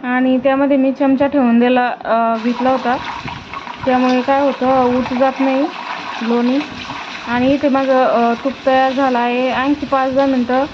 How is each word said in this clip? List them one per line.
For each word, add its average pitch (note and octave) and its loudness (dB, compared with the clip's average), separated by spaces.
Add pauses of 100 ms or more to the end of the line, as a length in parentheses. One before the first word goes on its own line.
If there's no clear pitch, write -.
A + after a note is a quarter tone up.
(140)
आणि C4 2
त्यामध्ये C4+ 2
मी C4 2
चमचा C4+ 2
ठेवून B3+ 2
दिला, B3 2 (160)
अ, A3+ 0
घेतला A#3+ -2
होता, B3+ 0 (880)
त्यामुळे B3+ 2
काय C4+ 2
होतं, C4 2
उच B3 0
जात C4 0
नाही C4+ 0 (540)
लोणी. A#3+ 2 (680)
आणि B3 2
इथे C#4+ 2
माझं, C4 2
अ, A#3 2 (100)
तूप C4+ -4
तयार C4 2
झालं C4 0
आहे. B3 0
आणखी C#4 -2
पाच C4+ 0
दहा C#4 2
मिनटं B3+ 0